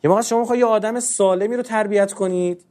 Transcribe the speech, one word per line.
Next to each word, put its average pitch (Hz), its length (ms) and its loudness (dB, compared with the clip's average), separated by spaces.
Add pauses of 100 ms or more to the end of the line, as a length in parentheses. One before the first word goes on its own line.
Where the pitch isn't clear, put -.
یه 147 60 2
موقع 202 120 4
شما 233 180 0
می‌خواید 240 200 0
یه 247 60 4
آدم 220 340 0
سالمی 202 560 0
رو 240 60 -4
تربیت 208 520 0
کنید 180 580 -4